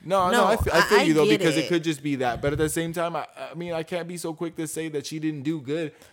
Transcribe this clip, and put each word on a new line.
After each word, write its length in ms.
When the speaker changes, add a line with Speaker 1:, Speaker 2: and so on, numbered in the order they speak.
Speaker 1:
No, 240
no, 20
Speaker 2:
No, 140
Speaker 1:
I 80
f-, 180
I 60
Speaker 2:
I, 40
Speaker 1:
feel 180
Speaker 2:
I 40
Speaker 1:
you, 120
though, 100
Speaker 2:
get 140
Speaker 1:
because 180
it 80
Speaker 2:
it. 20
Speaker 1:
could 160
just 200
be 140
that. 220
But 140
at 60
the 100
same 240
time, 220
I, 100
I 200
mean, 180
I 80
can't 260
be 80
so 160
quick 260
to 100
say 220
that 180
she 100
didn't 240
do 180
good 320